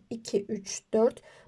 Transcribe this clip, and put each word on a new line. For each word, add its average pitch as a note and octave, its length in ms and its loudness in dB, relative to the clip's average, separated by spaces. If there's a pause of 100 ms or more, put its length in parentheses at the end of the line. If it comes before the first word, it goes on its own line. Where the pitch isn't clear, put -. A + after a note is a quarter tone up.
(100)
iki, A3+ 340 -2
üç, - 380 -8 (100)
dört. A3+ 300 4 (260)